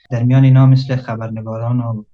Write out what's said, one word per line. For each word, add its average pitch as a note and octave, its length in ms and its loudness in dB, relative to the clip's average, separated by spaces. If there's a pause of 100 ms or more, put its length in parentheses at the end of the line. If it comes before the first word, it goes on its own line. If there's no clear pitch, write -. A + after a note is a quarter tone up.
در A#2 140 -4
میان B2+ 200 4
اینا C3 220 6
مثل C3 300 2
خبرنگاران A2+ 840 -8
و A2+ 240 -8 (100)